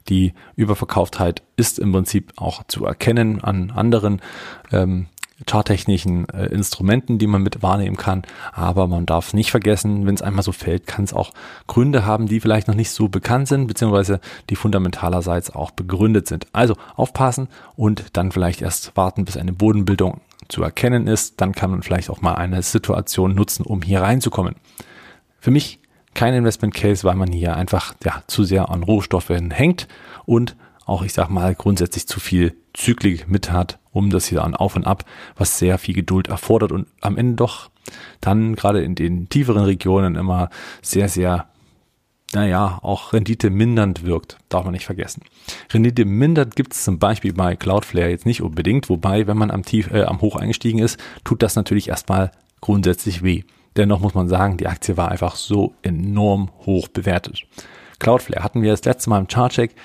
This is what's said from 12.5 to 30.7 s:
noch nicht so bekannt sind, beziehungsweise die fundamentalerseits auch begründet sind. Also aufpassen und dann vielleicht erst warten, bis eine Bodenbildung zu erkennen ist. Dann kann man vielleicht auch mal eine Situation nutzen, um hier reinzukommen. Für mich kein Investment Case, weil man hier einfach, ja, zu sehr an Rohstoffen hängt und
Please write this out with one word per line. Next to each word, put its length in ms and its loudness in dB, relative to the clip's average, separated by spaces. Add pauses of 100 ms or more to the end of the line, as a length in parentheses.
noch 80 2
nicht 160 0
so 180 0
bekannt 400 0
sind, 200 2
beziehungsweise 520 2 (300)
die 60 0
fundamentalerseits 920 0
auch 200 -8
begründet 560 2
sind. 260 -6
Also 240 2 (200)
aufpassen 520 0 (280)
und 400 0
dann 160 0
vielleicht 300 0
erst 340 -6
warten, 280 0
bis 120 -8
eine 160 -4
Bodenbildung 680 2 (280)
zu 140 -6
erkennen 440 0
ist. 340 -2
Dann 120 0
kann 180 -2
man 120 -2
vielleicht 280 -4
auch 120 -8
mal 120 0
eine 280 -2
Situation 720 0
nutzen, 280 0
um 180 -4
hier 180 2
reinzukommen. 560 0 (840)
Für 140 0
mich 260 0 (360)
kein 200 2
Investment 400 0
Case, 300 0
weil 120 4
man 160 0
hier 240 -2
einfach, 380 -2 (100)
ja, 220 -4
zu 180 0
sehr 240 2
an 140 -4
Rohstoffen 680 0
hängt 380 0 (380)
und 300 2 (280)